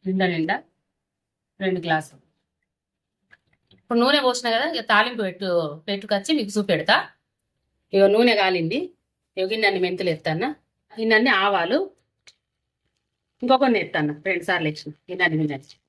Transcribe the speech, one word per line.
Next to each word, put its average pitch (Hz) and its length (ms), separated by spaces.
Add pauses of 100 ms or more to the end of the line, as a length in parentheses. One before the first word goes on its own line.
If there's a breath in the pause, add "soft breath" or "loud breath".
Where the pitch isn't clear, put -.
నిండా 190 280
నిండా 165 240 (1080)
రెండు 180 220
గ్లాసులు. 156 360 (1500)
ఇప్పుడు - 280
నూనె 285 220
పోసిన 254 300
కదా, 262 200
ఇక 226 80 (100)
తాలింపు 220 340
పెట్టు, 185 240 (380)
పెట్టుకొచ్చి 202 500
మీకు 202 180
చూపెడతా. 202 400 (960)
ఇక 196 200
నూనె 233 260
కాలింది, 185 400 (560)
ఇక 190 140
గిన్నెన్ని 202 340
మెంతులు 180 300
ఎత్తానా, 170 340 (440)
గిన్నెన్ని 220 380 (140)
ఆవాలు, 196 340 (1600)
ఇంకొకరిని 247 420
ఎత్తాను, 151 280 (160)
రెండు 175 200
సార్లు 165 220
వేసిన 151 220 (180)
గిన్నెన్ని 165 420
మెంతులు. - 260 (100)